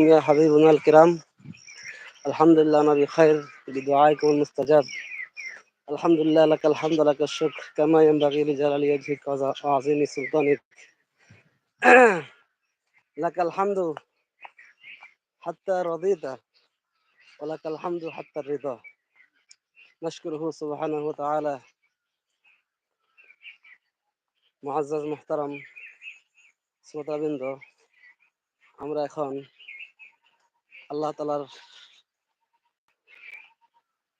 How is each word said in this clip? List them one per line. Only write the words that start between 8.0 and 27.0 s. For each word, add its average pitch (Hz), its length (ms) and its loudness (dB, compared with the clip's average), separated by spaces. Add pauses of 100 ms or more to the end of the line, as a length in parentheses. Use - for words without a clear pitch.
ينبغي 147 400 2
لجلال 143 500 0
وجهك 143 340 -8
وز-، 135 380 -6
وعظيم 143 400 0
سلطانك. 143 560 -2 (1200)
<clears throat> 233 520 6 (840)
لك 165 220 -6
الحمد 180 560 -4 (1500)
حتى 170 300 -10
رضيت 175 540 -4 (1160)
ولك 156 240 -12
الحمد 165 440 -10
حتى 151 300 -14
الرضا. 135 420 -10 (1200)
نشكره 160 480 -10
سبحانه 151 460 -8 (100)
وتعالى. 147 540 -6 (3000)
معزز 147 400 -6
محترم 147 580 -8 (1200)
শ্রোতাবৃন্দ, 151 580 -8 (1300)